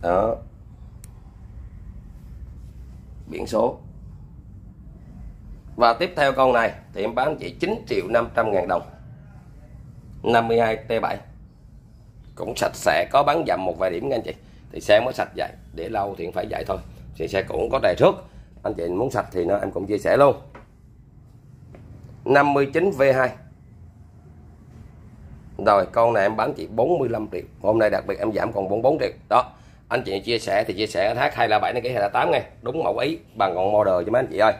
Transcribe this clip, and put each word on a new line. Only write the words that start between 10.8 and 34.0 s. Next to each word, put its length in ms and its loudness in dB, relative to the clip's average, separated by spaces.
bảy. 160 -4
Cũng 200 -8
sạch 200 -2
sẽ, 360 2
có 120 6
bán 240 2
dặm 180 0
một 120 -4
vài 140 0
điểm 180 -4
nha 60 0
anh 60 -2
chị. 120 -10
Thì 100 -10
xe 180 6
mới 140 0
sạch 220 -4
vậy, 140 -4
để 160 -8
lâu 280 -4
thì 80 -6
cũng 80 -6
phải 160 -2
vậy 180 -4
thôi. 100 -2
Thì 100 -4
xe 140 0
cũ 160 -6
cũng 140 0
có 120 2
đời 140 4
trước. 180 6
Anh 100 -4
chị 140 -6
muốn 240 -2
sạch 200 -2
thì 140 -2
nó, 120 2
em 140 -4
cũng 140 -6
chia 120 -2
sẻ 200 2
luôn. 180 6
Năm 280 6
mươi 200 2
chín 180 2
V 100 -2
hai. 140 2
Rồi, 200 6
con 280 4
này 100 4
em 120 2
bán 180 0
chị 140 -8
bốn 320 2
mươi 100 0
lăm 220 -4
triệu. 100 -6
Hôm 180 2
nay 100 4
đặc 180 0
biệt 120 -4
em 140 -2
giảm 200 -2
còn 160 -2
bốn 120 0
mươi 100 4
bốn 80 0
triệu. 120 -2
Đó, 220 2
anh 160 -2
chị 160 -4
chia 200 -2
sẻ 240 2
thì 100 -2
chia 140 -2
sẻ 280 0
thác 200 0
hai 140 2
là 100 4
bảy 140 0
này, 80 -2
cái 100 -4
hai 100 0
là 80 0
tám 220 0
nghe. 120 0
Đúng 220 -4
mẫu 140 0
ý, 220 -2
bằng 180 2
con 160 0
model 340 4